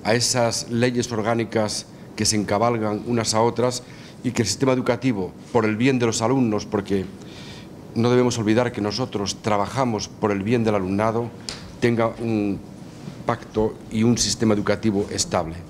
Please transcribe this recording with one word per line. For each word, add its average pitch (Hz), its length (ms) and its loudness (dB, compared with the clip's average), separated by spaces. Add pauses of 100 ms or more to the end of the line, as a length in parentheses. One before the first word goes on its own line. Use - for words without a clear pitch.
a 110 120 4
esas 117 540 2
leyes 120 420 2
orgánicas 110 720 0 (300)
que 107 100 0
se 110 100 2
encabalgan 104 720 0
unas 113 260 0
a 110 80 4
otras, 117 420 2 (400)
y 123 80 0
que 120 100 0
el 104 60 2
sistema 131 260 2
educativo, 117 580 0 (200)
por 110 140 2
el 107 100 2
bien 127 240 2
de 120 60 2
los 110 160 2
alumnos, 113 440 2
porque 101 400 0 (880)
no 117 160 4
debemos 123 280 4
olvidar 113 340 2
que 110 100 -4
nosotros 104 600 -4
trabajamos 107 680 0
por - 240 0
el 98 120 0
bien 117 200 2
del 107 120 2
alumnado, 107 540 0 (500)
tenga 117 280 4 (120)
un 104 400 0 (680)
pacto 110 500 -2 (160)
y 110 120 0
un 117 140 4
sistema - 360 2
educativo 101 580 2
estable. 87 440 -2 (140)